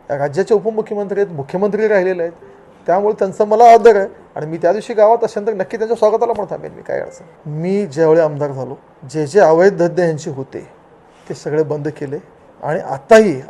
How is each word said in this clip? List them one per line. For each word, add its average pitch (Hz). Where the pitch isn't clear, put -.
या 139
राज्याचे 151
उपमुख्यमंत्री 202
आहेत, 180
मुख्यमंत्री 196
राहिलेले 185
आहेत, 170
त्यामुळे 202
त्यांचा 202
मला 214
आदर 226
आहे 190
आणि 151
मी 160
त्या 180
दिवशी 208
गावात 220
असेल 202
तर 226
नक्की 190
त्यांच्या 220
स्वागताला 226
पण 208
थांबेन 151
मी, -
काय -
अडचण. -
मी 180
ज्यावेळी 156
आमदार 147
झालो, 131
जे 151
जे 165
अवैध 175
धंदे 170
यांचे 165
होते -
ते -
सगळे 156
बंद 147
केले 143
आणि 156
आताही 143